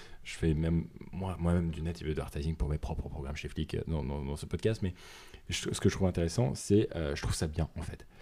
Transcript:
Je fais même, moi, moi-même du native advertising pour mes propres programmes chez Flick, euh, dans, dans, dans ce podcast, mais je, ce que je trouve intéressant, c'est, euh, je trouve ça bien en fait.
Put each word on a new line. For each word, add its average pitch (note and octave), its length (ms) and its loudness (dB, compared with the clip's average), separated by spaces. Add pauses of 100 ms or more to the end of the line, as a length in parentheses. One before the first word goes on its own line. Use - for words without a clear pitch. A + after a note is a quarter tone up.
(240)
Je - 120 -10
fais D#2+ 180 4
même, E2 340 2 (240)
moi, F#2 280 -4
moi-même E2+ 300 4
du D#2+ 120 -4
native E2 260 -4
advertising D2+ 480 -2
pour D2 140 0
mes D2+ 80 2
propres D#2 320 -4
programmes C#2+ 260 -6
chez - 120 -8
Flick, - 280 -2
euh, D2+ 120 0
dans, D#2 160 0
dans, C#2+ 200 -2
dans C#2 120 -2
ce - 100 -8
podcast, - 360 0
mais F#2 120 0 (560)
je, - 240 -2
ce - 80 -4
que G3+ 80 8
je - 60 0
trouve F#2+ 120 4
intéressant, F2 480 2
c'est, - 400 6
euh, D2 180 0
je D2 80 -4
trouve - 140 0
ça E2+ 120 0
bien D2+ 200 0 (100)
en E2 40 -6
fait. - 260 -8 (140)